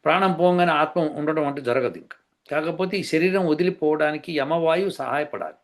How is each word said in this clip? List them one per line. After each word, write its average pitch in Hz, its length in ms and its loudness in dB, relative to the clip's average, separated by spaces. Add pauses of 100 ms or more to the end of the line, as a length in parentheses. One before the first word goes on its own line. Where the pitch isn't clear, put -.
ప్రాణం 185 280 4
పోగానే 175 400 4
ఆత్మ 156 280 2
ఉండడం 151 460 -2
అంటే 143 160 -4
జరగదు 120 360 -2
ఇంకా. - 180 -20 (340)
కాకపోతే 165 460 -2
ఈ 175 60 -4
శరీరం 185 440 2
వదిలిపోవడానికి 151 920 0
యమవాయువు 165 520 0
సహాయపడాలి. 117 720 -6